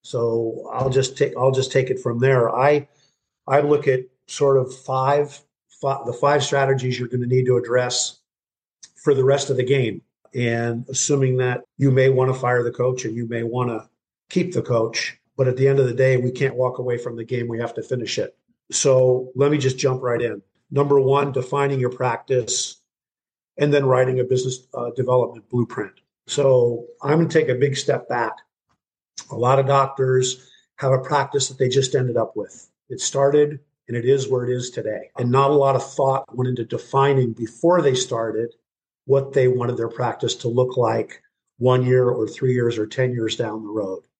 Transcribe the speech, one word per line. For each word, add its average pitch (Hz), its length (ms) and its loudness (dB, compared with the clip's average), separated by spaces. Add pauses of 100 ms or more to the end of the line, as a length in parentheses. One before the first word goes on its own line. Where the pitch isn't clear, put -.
So 117 720 -4
I'll 127 160 -2
just 131 300 0
take, 139 180 0
I'll 131 140 4
just 127 200 -2
take 127 200 0
it 123 80 -2
from 117 180 -4
there. 123 360 4
I, 139 340 2 (600)
I 147 140 4
look 147 260 2
at 127 140 2 (260)
sort 139 300 2
of 131 180 -2
five, 143 640 -2 (300)
fi-, - 380 -6
the 120 60 -6
five 143 300 2
strategies 131 540 0
you're 120 100 -6
gonna 123 200 -4
need 123 180 2
to 123 120 2
address 123 640 -2 (840)
for 147 100 4
the 131 100 2
rest 139 280 2
of 123 40 0
the 123 80 0
game. 123 380 0 (320)
And 117 560 -2
assuming 131 480 0
that 123 240 -2 (160)
you 135 140 4
may 131 180 6
wanna 127 240 2
fire 123 300 0
the 120 80 -2
coach 127 340 -2
and 110 100 -6
you 117 120 -6
may 117 160 -6
wanna 117 440 -4 (420)
keep - 240 -2
the - 80 -2
coach, - 580 -2 (160)
but 131 140 2
at 123 80 -2
the 135 100 2
end 139 100 4
of 131 80 4
the 123 80 -2
day, 131 220 4
we 123 160 0
can't 127 240 -2
walk 127 220 -2
away 123 200 -4
from 117 200 -8
the 113 80 -10
game. 117 240 -6
We 113 100 -6
have 117 140 -6
to 113 100 -8
finish 120 340 -6
it. - 160 -6 (380)
So 127 640 2
let 143 160 2
me 151 60 2
just 131 200 0
jump 127 240 0
right 120 200 -2
in. 107 200 -6 (280)
Number 143 320 2
one, 135 320 2
defining 139 480 -2
your 123 80 0
practice 123 880 -4 (800)
and 147 160 2
then 139 120 4
writing 127 360 2
a - 20 0
business, 127 500 -2
uh, 120 180 -6
development 123 580 -2
blueprint. 113 420 -4 (360)
So 123 580 2 (160)
I'm 147 160 2
gonna 165 100 2
take 156 220 2
a 127 60 0
big 135 200 0
step - 320 -4
back. 117 300 -4 (960)
A 113 40 -12
lot 123 240 2
of 131 80 0
doctors 131 840 0 (280)
have 135 160 0
a 127 60 2
practice 139 500 -2
that - 80 -16
they 131 100 2
just 131 260 0
ended 127 220 0
up 113 220 -2
with. - 320 -12 (180)
It 113 140 -12
started 147 580 2 (300)
and 120 80 -4
it 117 80 -4
is 131 240 2
where 123 200 -2
it 127 60 0
is 123 140 -6
today. 107 400 -8 (100)
And 120 100 -2
not 139 220 4
a 151 40 2
lot 135 200 4
of 123 100 -4
thought 135 480 -2
went 127 140 -2
into 120 160 -4
defining 131 720 0
before 165 480 0
they 135 140 2
started 113 600 -4 (520)
what 135 260 2
they 127 160 4
wanted 123 260 0
their 113 140 -4
practice - 460 -4
to - 120 -8
look 127 300 0
like 113 440 -2 (360)
one 127 280 2
year 127 220 4
or 110 220 -2
three 127 240 -2
years 117 240 0
or 107 100 -4
ten 127 240 -2
years 113 240 -4
down 110 280 -6
the 104 60 -12
road. 98 340 -6 (160)